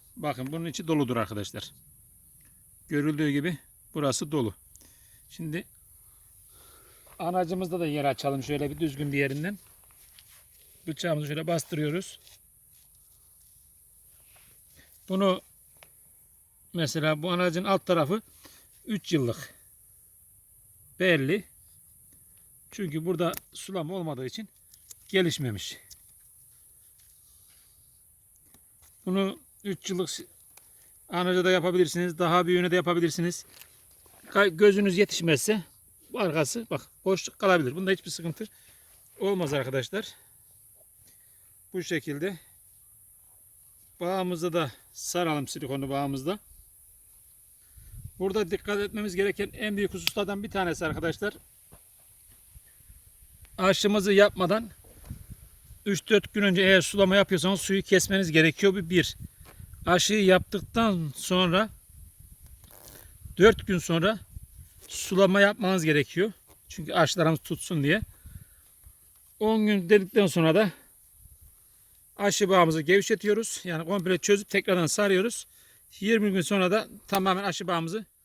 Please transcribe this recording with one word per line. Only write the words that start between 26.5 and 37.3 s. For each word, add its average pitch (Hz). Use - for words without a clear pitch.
Bunu 190
üç 196
yıllık 180
anaca 180
da 185
yapabilirsiniz. 175
Daha 175
büyüğüne 180
de 175
yapabilirsiniz. 170
Ka-, 196
gözünüz 196
yetişmezse 175
bu 247
arkası 175
bak 143
boşluk -